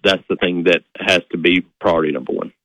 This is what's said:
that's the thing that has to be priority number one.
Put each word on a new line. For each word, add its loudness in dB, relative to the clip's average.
that's 0
the -2
thing -2
that 2
has 2
to -4
be 2
priority 0
number -6
one. -6